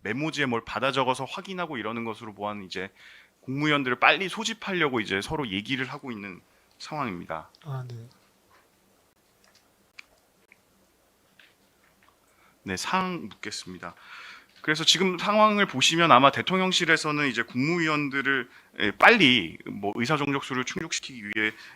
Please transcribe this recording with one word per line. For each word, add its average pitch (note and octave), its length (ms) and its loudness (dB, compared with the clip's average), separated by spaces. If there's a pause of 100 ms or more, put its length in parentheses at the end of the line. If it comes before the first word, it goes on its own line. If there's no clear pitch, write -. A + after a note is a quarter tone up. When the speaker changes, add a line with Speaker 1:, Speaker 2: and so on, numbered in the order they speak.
Speaker 1:
메모지에 C#3 440 -4
뭘 A#2 180 -2
받아 B2+ 280 -2
적어서 C3 320 0
확인하고 F3 540 -10
이러는 A2+ 260 -6
것으로 A2 300 -10
보아는 G2+ 300 -8
이제 F#2 260 -10 (500)
국무위원들을 C#3 580 0
빨리 D#3+ 300 4
소집하려고 F3+ 720 -2
이제 G2 220 0
서로 D3 260 -6
얘기를 G#2 380 -4
하고 C3+ 260 -12
있는 G2 280 -12 (380)
상황입니다. F2 720 -8 (140)
Speaker 2:
아, C3 240 -8
네. A#2+ 80 -12 (4000)
Speaker 1:
네, F#2+ 120 -4
사항 F#3 520 -4
묻겠습니다. F2+ 680 -14 (680)
그래서 D#3 220 0
지금 F3 340 4
상황을 G#3 500 4
보시면 D#3+ 440 4
아마 C3 220 10
대통령실에서는 D#3+ 960 0
이제 A#2 140 -2
국무위원들을, C#3 1040 -2 (320)
예, G#2 100 2
빨리 B2+ 720 6
뭐 G2+ 300 -6
의사정족수를 C3+ 680 -2
충족시키기 C#3 580 -8
위해, G#2+ 300 -2 (240)